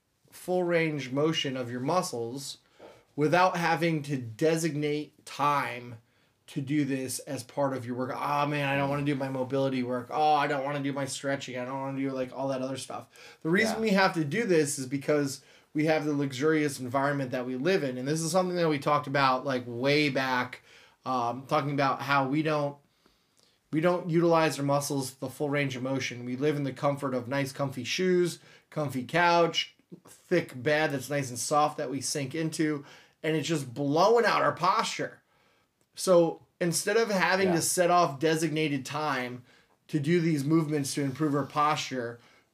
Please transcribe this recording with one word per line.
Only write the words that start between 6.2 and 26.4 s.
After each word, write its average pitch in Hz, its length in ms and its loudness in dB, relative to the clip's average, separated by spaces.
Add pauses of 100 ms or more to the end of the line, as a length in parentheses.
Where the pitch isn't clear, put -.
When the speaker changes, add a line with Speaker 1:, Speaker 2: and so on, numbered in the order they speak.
Speaker 1:
to - 140 -8
do 143 240 0
this 131 360 -4
as 135 220 -10
part 139 320 -2
of 113 120 -8
your 123 80 -6
work. 127 200 -4
"Oh 143 300 0
man, 147 240 -2
I 139 80 0
don't 139 140 0
wanna 143 160 -2
do 147 80 2
my 135 160 -4
mobility 131 520 0
work. 123 280 -4
Oh, 151 240 2
I 147 120 2
don't 147 160 -2
wanna 143 180 -4
do 139 120 -4
my 135 140 -4
stretching. 135 520 -6
I 123 60 -6
don't 135 160 -6
wanna 135 180 -6
do, 135 120 -2
like, 131 260 -4
all 135 120 -4
that 135 120 -2
other 131 160 -4
stuff." - 300 -12 (360)
The 160 60 -4
reason 214 280 2
Speaker 2:
Yeah. 220 40 -6
Speaker 1:
we 220 120 2
have 190 200 6
to 160 140 0
do 202 180 -2
this 156 340 2
is 135 60 -6
because 139 560 0 (320)
we 151 140 0
have 156 180 2
the 151 80 0
luxurious 143 640 0
environment 135 520 -2
that 127 160 -4
we 127 100 -4
live 160 260 2
in. 127 140 -4
And 127 100 -6
this 156 140 0
is 160 100 -2
something 180 260 2
that 170 120 2
we 147 100 2
talked 143 280 0
about, 135 400 2
like, 127 200 -2
way 139 440 2
back, 127 500 -2 (460)
um, 123 420 -2
talking 147 240 0
about 139 300 0
how 135 260 2
we 151 140 0
don't, 147 340 -2 (960)
we 151 80 2
don't 175 280 2
utilize 165 480 4
our 139 80 -4
muscles 143 500 -2
the 135 140 -10
full 143 200 -4
range 139 260 0
of 123 80 -8
motion. 123 420 -4
We 123 120 -6
live 147 180 0